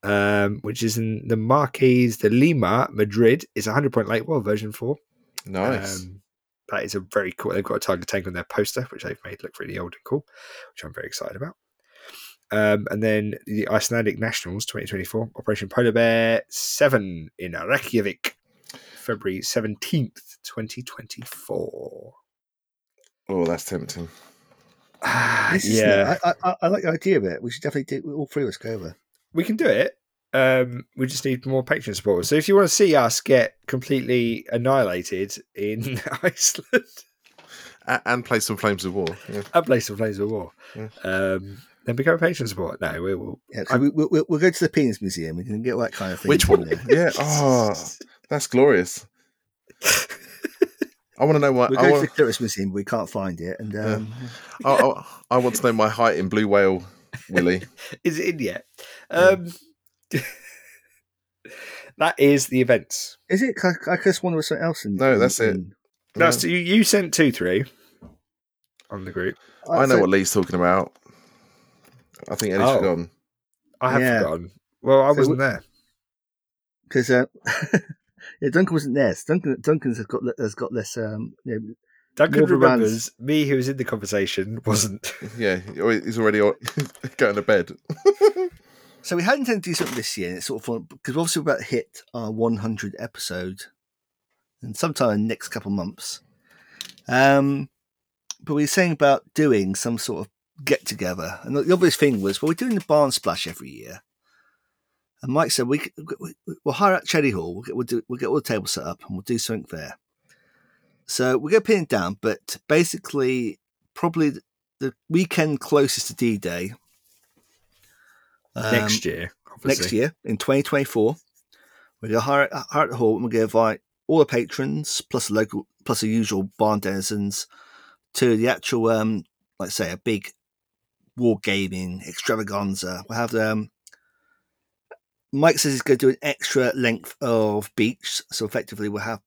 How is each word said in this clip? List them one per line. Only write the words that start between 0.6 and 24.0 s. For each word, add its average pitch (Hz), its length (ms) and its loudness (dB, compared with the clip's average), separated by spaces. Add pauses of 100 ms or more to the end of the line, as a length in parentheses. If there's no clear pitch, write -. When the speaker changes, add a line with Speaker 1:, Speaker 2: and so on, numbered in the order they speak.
Speaker 1:
which 107 200 -6
is 113 160 0
in 110 280 -4
the 117 100 0
Marqués 127 800 2
de 107 100 2
Lima, 120 640 4
Madrid. 110 520 2 (100)
It's 104 120 -6
a 107 60 -4
hundred 135 200 0
point 107 160 0
late, 110 200 -2
well, 151 120 0
version 104 320 -4
four. 127 240 -6 (500)
Speaker 2:
Nice. 95 560 -4
Speaker 1:
Um, 92 180 -18 (500)
that 104 140 -4
is 98 100 -8
a 101 60 -4
very 95 320 -4
cool, - 200 -6
they've 95 120 -2
got - 120 -4
a - 40 -2
Tiger 87 240 -4
tank 95 220 -6
on 92 80 -10
their 87 100 -8
poster, - 460 -4
which - 140 -16
they've - 200 -10
made - 180 -16
look - 160 -16
really 95 200 -10
old 87 160 -10
and - 100 -20
cool, 143 220 -6 (480)
which - 100 -16
I'm - 80 -14
very - 140 -12
excited - 300 -10
about. 156 180 -12 (960)
Um, 104 400 2
and 107 120 -4
then 107 320 0 (120)
the 104 220 -4
Icelandic 107 500 0
Nationals 107 460 -6
twenty - 220 -10
twenty-four, 110 500 -6
Operation 104 320 -4
Polar 120 240 2
Bear 113 560 2
seven 98 800 -2 (100)
in 87 140 -10
Reykjavik, 101 840 -2 (600)
February 101 460 -6
seventeenth, - 1040 -4
twenty 113 360 -12
twenty-four. - 1300 -12 (1120)
Speaker 2:
Oh, 92 160 0
that's 82 220 -2
tempting. 82 420 -10 (920)